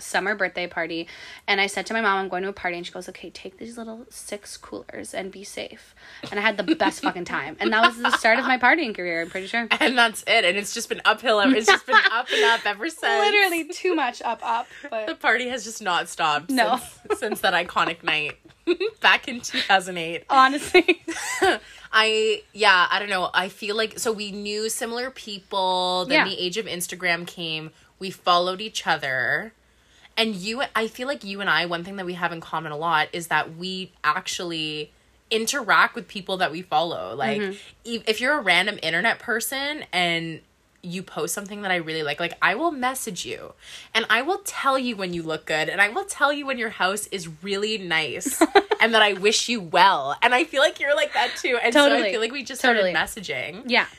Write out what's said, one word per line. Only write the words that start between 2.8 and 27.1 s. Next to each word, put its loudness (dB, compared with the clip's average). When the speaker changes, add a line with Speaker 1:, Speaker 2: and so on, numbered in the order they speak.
Speaker 1:
she -14
goes, -12
"Okay, -16
take -16
these -14
little -14
six -14
coolers -14
and -8
be -16
safe." -14
And -2
I 2
had 4
the 2
best 2
Speaker 2:
<laughs> -4
Speaker 1:
fucking -2
time. -6
And 2
that 8
was 2
the 0
start 4
of -2
my 2
partying 4
career, -4
I'm -8
pretty -8
sure. -2
Speaker 2:
And 2
that's 4
it. 6
And 4
it's -4
just -6
been -6
uphill 4
ever, 6
it's 4
just 4
been 2
Speaker 1:
<laughs> 6
Speaker 2:
up 0
and 2
up 4
ever -2
since. -10
Speaker 1:
Literally 2
too -2
much -2
up, -4
up. -2
But -4
Speaker 2:
The -4
party 0
has -6
just -12
not 0
stopped 0
Speaker 1:
No. 4
Speaker 2:
since, -2
since -4
that 4
iconic 0
night -2
<laughs> -2
back 4
in -6
two -6
thousand 2
eight. -6
Speaker 1:
Honestly. 4
Speaker 2:
<laughs> 2
I, 2
yeah, 6
I 2
don't -4
know. 0
I 0
feel -8
like, -2
so -2
we -8
knew -6
similar -6
people. -2
Then 2
Speaker 1:
Yeah. -4
Speaker 2:
the -8
age -4
of -4
Instagram -4